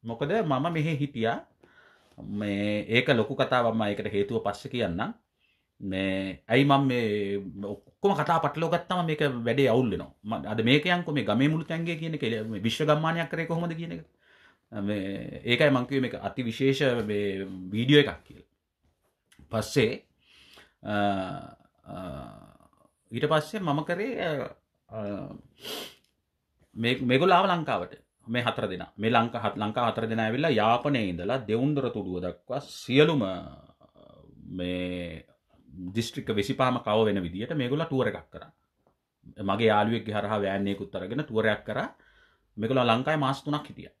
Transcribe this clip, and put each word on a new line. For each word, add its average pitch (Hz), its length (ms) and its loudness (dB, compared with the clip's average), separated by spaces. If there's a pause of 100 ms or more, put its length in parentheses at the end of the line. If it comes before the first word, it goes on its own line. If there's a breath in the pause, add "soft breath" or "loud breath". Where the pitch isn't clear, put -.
මොකද 117 280 -4
මම 170 420 0
මෙහෙ 160 220 0
හිටියා. 131 440 -2 (840 soft breath)
මේ 104 640 -2
ඒක 117 220 4
ලොකු 123 260 2
කතාවක්. 123 400 2
මම 113 80 2
ඒකට 104 300 -2
හේතුව 107 300 0
පස්සේ 101 280 -4
කියන්නම්. 113 420 -2 (680)
මේ 95 680 -4
ඇයි 131 180 6
මම 139 220 4
මේ 120 160 0 (600)
ඔක්කොම 107 520 -2
කතා 151 240 2
පටලවා 156 300 -2
ගත්තම 170 360 0
මේක 156 160 0 (240)
වැඩේ 131 220 4
අවුල් 120 240 4
වෙනවා. 82 220 -8 (100)
ම-, 107 240 -6
අද 110 140 -2
මේක 131 240 6
යන්කෝ 175 280 0
මේ 135 100 0
ගමේ 123 240 4
මුළු 160 160 2
තැන්ගේ 165 320 -4
කියන 160 180 -8
එක 143 120 -4 (220)
මේ 110 120 -6
විශ්ව 113 260 0
ගම්මානයක් 160 440 0
කරේ 160 160 -4
කොහොමද 170 280 -4
කියන 165 180 -8
එක. 170 100 -10 (680 soft breath)
මේ 101 720 -6
ඒකයි 123 260 4
මං 127 160 2
කිව්වේ 135 160 -2
මේක 120 140 -4
අති - 280 -6
විශේෂ 131 380 2 (240)
මේ 101 400 -2 (240)
වීඩියෝ 123 300 6
එකක් 107 240 0
කියලා. - 240 -20 (1000)
පස්සේ, 113 440 0 (880 soft breath)
අ, 104 100 -4 (920)
අ, - 100 -14 (1160)
ඊට 117 180 -2
පස්සේ 156 300 0
මම 156 240 0
කරේ, 196 380 -4
අ, 170 100 -2 (580)
අ, 110 100 -10 (1800 loud breath)
මේ, 120 260 0
මේගොල්ලෝ 135 360 6
ආව 190 80 6
ලංකාවට. 143 480 -2 (340)
මේ 120 140 -2
හතර 113 260 -2
දෙනා. 90 300 -8
මේ 107 120 2
ලංකා-, 117 340 2
හත්-, 104 140 -2
ලංකාව 107 300 -2
හතර 113 180 -2
දෙනා 113 200 -2
ඇවිල්ලා 131 240 0
යාපනයේ 117 580 2
ඉඳලා 90 300 -2
දෙවුන්දර 127 520 0
තුඩුව 92 320 -6
දක්වා 92 380 -6
සියලුම, 143 640 4 (1200)
මේ 90 760 -4 (720)
දිස්ත්‍රික්ක 113 360 -4
විසිපහම 123 480 2
කව 110 280 2
වෙන 101 180 0
විදියට 92 300 -6
මේගොල්ලෝ 143 320 -2
ටුවර් 127 220 0
එකක් - 240 -6
කරා. - 200 -18 (920)
මගේ 101 240 4
යාළුවෙක්ගේ 107 480 4
හරහා 104 260 0
වෑන් 98 260 0
එකකුත් 98 280 -6
අරගෙන 101 280 -4
ටුවර් 110 220 0
එකක් 104 200 2
කරා. 127 220 -4 (720 soft breath)
මේගොල්ලෝ 131 260 2
ලංකාවේ 131 360 2
මාස 139 240 -2
තුනක් 147 240 -4
හිටියා. - 320 -18